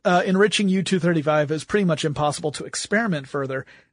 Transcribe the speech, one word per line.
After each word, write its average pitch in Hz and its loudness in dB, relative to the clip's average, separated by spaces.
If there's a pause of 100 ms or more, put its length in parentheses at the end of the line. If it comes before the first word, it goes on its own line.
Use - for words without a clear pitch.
uh, 180 4
enriching 196 2
U 190 2
two 190 0
thirty-five, 151 2
it - -2
was 151 -6
pretty 208 0
much 165 0
impossible 147 -2
to - -10
experiment 202 -4
further. 131 -6 (280)